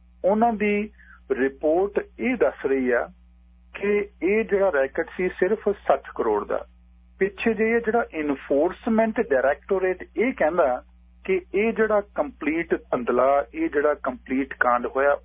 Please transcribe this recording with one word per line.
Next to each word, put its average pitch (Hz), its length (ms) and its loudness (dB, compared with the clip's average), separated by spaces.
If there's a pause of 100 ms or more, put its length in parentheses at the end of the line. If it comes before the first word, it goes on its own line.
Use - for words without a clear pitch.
(260)
ਉਹਨਾਂ 220 280 2
ਦੀ 208 360 -2 (420)
ਰਿਪੋਰਟ 151 760 0 (140)
ਇਹ 240 160 -2
ਦੱਸ - 300 0
ਰਹੀ 135 260 0
ਆ 123 160 0 (640)
ਕਿ 202 360 -2 (140)
ਇਹ 208 220 0
ਜਿਹੜਾ 196 240 2
ਰੈਕਟ 143 480 -2
ਸੀ 185 120 -2
ਸਿਰਫ 180 400 0
ਸੱਠ 151 320 0 (140)
ਕਰੋੜ 107 320 0
ਦਾ। - 180 -6 (540)
ਪਿੱਛੇ 202 340 0
ਜੇ 220 180 0
ਇਹ 233 80 2
ਜਿਹੜਾ 226 340 0
ਐਨਫੋਰਸਮੈਂਟ 180 1080 0
ਡਾਇਰੈਕਟੋਰੇਟ 180 840 0 (100)
ਇਹ 240 160 0
ਕਹਿੰਦਾ 151 500 0 (420)
ਕਿ 190 160 0 (140)
ਇਹ 214 180 2
ਜਿਹੜਾ 214 280 2 (140)
ਕੰਪਲੀਟ 160 600 -4
ਧੰਦਲਾ, 131 800 0
ਇਹ 160 160 -4
ਜਿਹੜਾ 147 240 0
ਕੰਪਲੀਟ 135 640 -6
ਕਾਂਡ 123 260 2
ਹੋਇਆ 139 400 2